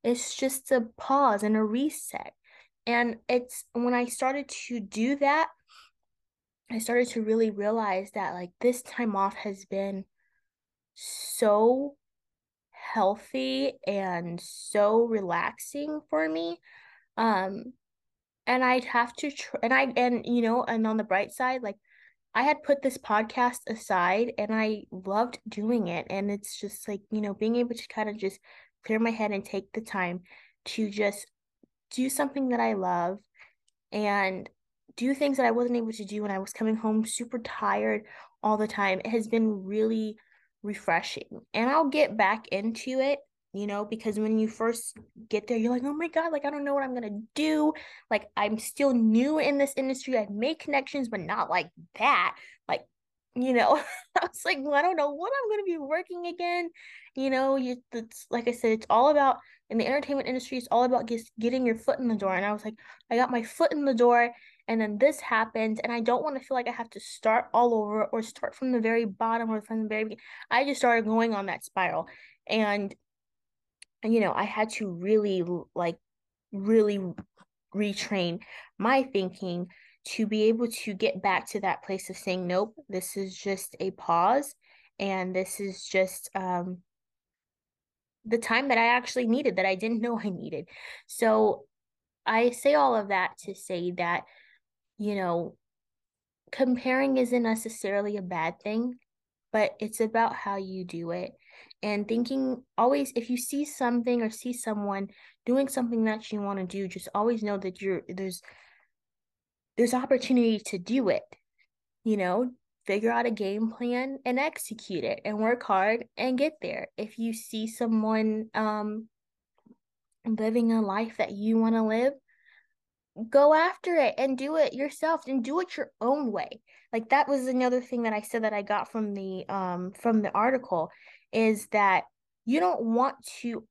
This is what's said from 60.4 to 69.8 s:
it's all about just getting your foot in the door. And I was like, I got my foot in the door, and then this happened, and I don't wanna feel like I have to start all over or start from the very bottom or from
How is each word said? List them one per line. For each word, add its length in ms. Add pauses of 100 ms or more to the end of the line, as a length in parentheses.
it's 140
all 140
about 220
just 300
getting 280
your 100
foot 240
in 80
the 80
door. 180
And 120
I 80
was 100
like, 120 (340)
I 80
got 140
my 120
foot 300
in 100
the 100
door, 380 (380)
and 100
then 180
this 220
happened, 640
and 80
I 80
don't 240
wanna 160
feel 160
like 140
I 20
have 200
to 100
start 520
all 200
over 320
or 160
start 340
from 160
the 80
very 240
bottom 460
or 120
from 220